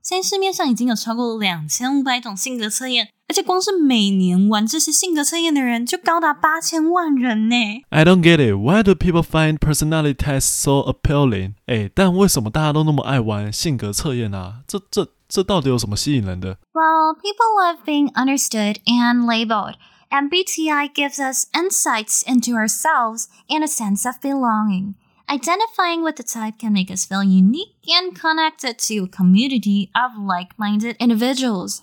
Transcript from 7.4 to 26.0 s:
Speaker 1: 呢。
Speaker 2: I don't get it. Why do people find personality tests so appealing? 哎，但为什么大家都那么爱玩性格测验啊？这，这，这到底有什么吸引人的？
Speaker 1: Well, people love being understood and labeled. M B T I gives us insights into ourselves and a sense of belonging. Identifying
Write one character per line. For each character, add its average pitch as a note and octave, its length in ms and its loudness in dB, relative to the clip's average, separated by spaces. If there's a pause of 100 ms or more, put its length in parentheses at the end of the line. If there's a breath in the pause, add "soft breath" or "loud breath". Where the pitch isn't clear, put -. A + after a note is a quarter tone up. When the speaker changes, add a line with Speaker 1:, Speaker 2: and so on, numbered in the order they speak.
Speaker 1:
呢。 A#3+ 60 2 (340)
Speaker 2:
I D#3 160 6
don't F3+ 160 8
get E3 160 6
it. A2+ 180 4
Why D3 260 2
do G3 120 6
people E3+ 300 2
find D#3 340 0
personality D3+ 560 0
tests C3+ 280 -2
so - 480 0
appealing? A#2 680 0 (100)
哎， G#2+ 280 -2
但 F#3 220 4
为 G3 100 6
什 D3 160 2
么 G#2+ 80 -4
大 D#3 120 -2
家 D3+ 100 0
都 D#3 140 2
那 D#3 80 2
么 C3+ 100 0
爱 C3+ 160 0
玩 G#2 320 -2
性 D3 240 -2
格 G#2 160 -6
测 B2+ 240 -4
验 A2 180 -4
啊？ F#2+ 320 -12
这， - 140 -8 (100)
这， - 220 -2 (160)
这 F#3+ 160 -2
到 F#3 160 0
底 C#3 80 -2
有 B2+ 100 2
什 A#2 120 -4
么 G2+ 80 -4
吸 D3 160 -2
引 A#2+ 100 2
人 F2+ 160 -6
的？ F#2+ 200 -8 (120)
Speaker 1:
Well, D#4+ 440 0
people G#4 440 -2
love E4+ 240 0
being D4 300 0
understood A3+ 720 -2
and A#3+ 400 2
labeled. A3+ 480 -2 (360 soft breath)
M C#4+ 200 0
B F4+ 140 2
T D#4+ 260 -4
I C#4+ 180 0
gives C#4+ 280 -4
us C4 360 -4
insights D4 720 -2
into A#3+ 260 0
ourselves A3+ 720 -2 (240 soft breath)
and D4+ 140 0
a D#4 40 -2
sense G#3 400 -4
of B3 140 -6
belonging. G#3+ 720 -2 (340)
Identifying E4+ 760 -2